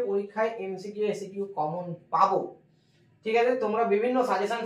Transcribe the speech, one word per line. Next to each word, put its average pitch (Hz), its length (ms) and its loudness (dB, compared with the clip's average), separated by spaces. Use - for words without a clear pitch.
পরীক্ষায় 208 500 0
এমসিকিউ, 190 500 -6
SEQ 196 360 -4
common 160 280 -2
পাবো, 185 300 4
ঠিক 220 100 0
আছে? 240 180 6
তোমরা 214 200 0
বিভিন্ন 220 340 2
সাজেশন 208 360 0